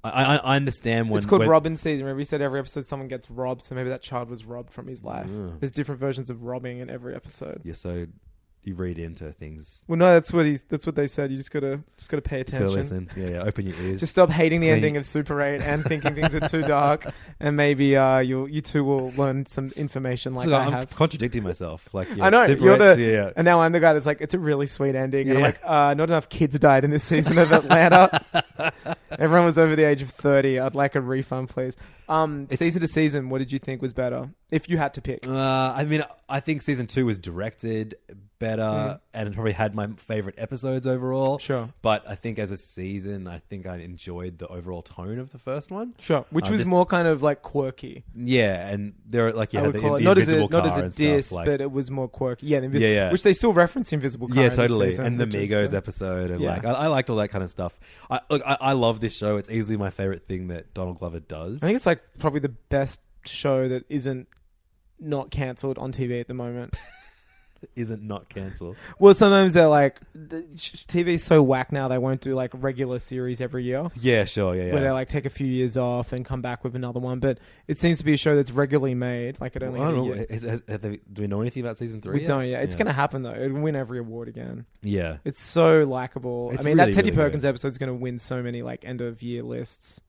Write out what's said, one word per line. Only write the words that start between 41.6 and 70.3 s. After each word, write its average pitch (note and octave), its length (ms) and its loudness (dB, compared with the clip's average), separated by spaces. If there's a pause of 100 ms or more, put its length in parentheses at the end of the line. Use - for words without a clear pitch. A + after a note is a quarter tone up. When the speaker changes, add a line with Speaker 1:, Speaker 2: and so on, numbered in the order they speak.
Speaker 1:
But G#2+ 260 0
I G2+ 80 -10
think A2 220 -8
as G2+ 140 -6
a G2 60 -8
season, F#2+ 680 -10
I F2 120 -12
think F#2 260 -16
I F2+ 120 -10
enjoyed F2 600 -12
the E2+ 100 -14
overall F2 360 -12
tone G2+ 340 -12
of C3 140 -14
the B2+ 80 -20
first C#3 320 -10
one. A3+ 280 -12
Speaker 2:
Sure. D3 300 -2
Which E3 160 -2
Speaker 1:
Um, G3 60 -2
Speaker 2:
was G#3 100 2
Speaker 1:
just F3 80 0
Speaker 2:
more F3+ 160 4
kind F3 220 0
of, D3 160 0
like, D3 180 0
quirky. C3 600 -6 (100)
Speaker 1:
Yeah, A2+ 540 0
and G2+ 260 -6 (120)
there, A2+ 280 0
like, A2 200 -4
you - 60 -2
Speaker 2:
I D3 40 0
Speaker 1:
had D3 100 2
Speaker 2:
would - 40 -4
Speaker 1:
the, - 100 -2
Speaker 2:
call C#3+ 80 2
it. C3+ 40 0
Speaker 1:
the - 60 2
Speaker 2:
Not F#3+ 140 8
as D#3+ 100 4
a, - 40 2
Speaker 1:
Invisible D#3 260 2
Speaker 2:
not E3 80 4
as - 60 2
Speaker 1:
Car - 80 0
Speaker 2:
a C3+ 40 -2
Speaker 1:
and - 100 -6
Speaker 2:
diss, D3 320 2
Speaker 1:
stuff, - 100 -8
like E2+ 100 -6
Speaker 2:
but C#3 140 0
it C#3 100 -6
was C3 180 -6
more C3+ 180 -6
quirky. B2+ 400 -6
Yeah, D3 120 2
the C3 80 -4
Invi- B2+ 140 0
Speaker 1:
Yeah, A2 80 4
yeah. G2 220 2
Speaker 2:
which F3+ 120 0
they G3 100 6
still A#3 200 2
reference F3 400 2
Invisible B2 340 -4
Car B2 100 -4
Speaker 1:
Yeah, C3+ 60 8
Speaker 2:
in B2 60 8
this B2+ 80 0
Speaker 1:
totally. A#2 340 4
Speaker 2:
season, G#2+ 160 -4
Speaker 1:
And A#2+ 120 -2
the A#2+ 60 2
Speaker 2:
which G#2+ 100 -4
is G2+ 140 -2
Speaker 1:
Migos G#2 220 2
Speaker 2:
good. - 60 0
Speaker 1:
episode F#2 540 -4
and, F2+ 100 -4
Speaker 2:
Yeah. D3 100 -2
Speaker 1:
like, F#2+ 140 -6
I, A#2+ 80 -2
I C#3+ 140 -2
liked C3+ 220 0
all A#2 80 -2
that G#2 120 -2
kind F#2+ 140 -4
of F2 60 -6
stuff. - 300 -10 (320)
I, B2+ 80 -4 (100)
look, C#3+ 160 0
I, C#3 160 0
I C3+ 120 2
love A#2 260 2
this A2 160 -4
show. G#2 220 -2
It's G2+ 120 -8
easily A2 280 -2
my G2+ 120 -4
favorite G2 360 -6
thing F#2 240 -8
that F2 240 -12
Donald F2+ 260 -8
Glover E2+ 220 -10
does. F2+ 420 -10
Speaker 2:
I E3 40 0
think A3 100 0
it's, - 80 -6
like, E3+ 160 2 (180)
probably D3 220 -2
the C#3 80 -4
best C#3 500 -4 (260)
show C3 440 -2
that B2+ 200 -4
isn't C3 380 -6 (720)
not D3 320 -6
cancelled C3 460 -6
on C3 160 -8
T C3 140 -4
V A#2+ 120 -4
at A#2+ 80 -10
the B2+ 60 -12
moment. A#2+ 480 -10
<laughs> - 40 -20 (880)
Speaker 1:
Isn't A2 280 -8
not G#2 260 -10
cancelled. F#2+ 460 -12 (240)
Speaker 2:
Well, F#3+ 160 12
sometimes G3 380 6
they're E3+ 140 8
like, C#3+ 320 4 (140)
the D#3+ 320 -14 (100)